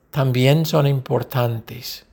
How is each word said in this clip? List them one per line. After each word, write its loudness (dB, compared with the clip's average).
también 2
son 2
importantes. -4